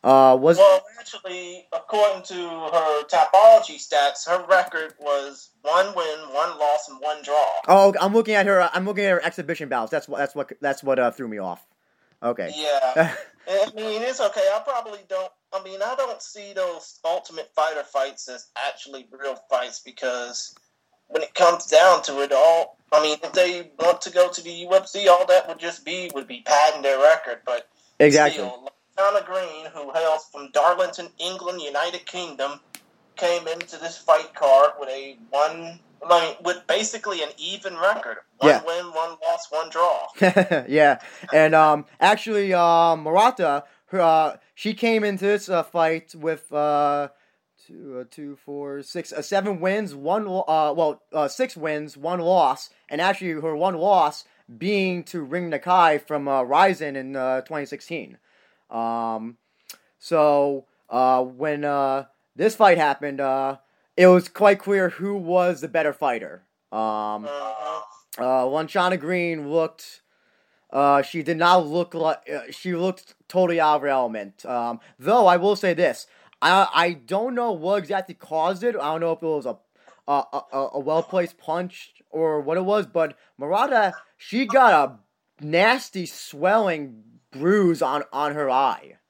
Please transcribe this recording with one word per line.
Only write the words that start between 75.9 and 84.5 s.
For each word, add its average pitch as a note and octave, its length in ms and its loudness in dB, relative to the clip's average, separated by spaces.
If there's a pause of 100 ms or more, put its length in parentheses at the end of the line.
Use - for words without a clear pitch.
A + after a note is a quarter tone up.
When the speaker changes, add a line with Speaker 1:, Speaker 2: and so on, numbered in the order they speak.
Speaker 1:
I, F3+ 320 4
I E3+ 200 2
don't G3 420 -6
know A#3+ 160 -4
what F3+ 240 -4
exactly F#3+ 400 -6
caused F3 480 -4
it. A#3 120 -2
I D3+ 160 -4
don't E3 100 -4
know E3+ 100 -2
if E3 100 -6
it E3+ 40 -8
was D3+ 200 -4
a, A#2 120 -8 (500)
a, C#3+ 160 0 (300)
a, C3+ 200 -4
a C#3+ 60 -4
well-placed E3 580 -4
punch F3+ 560 -10 (160)
or D#3 300 -2
what D3 160 -4
it F#3 100 -2
was, G#3 220 0
but D#3 300 -4 (200)
Murata, G#3 560 0 (220)
she B3 300 -4
got A#3 280 6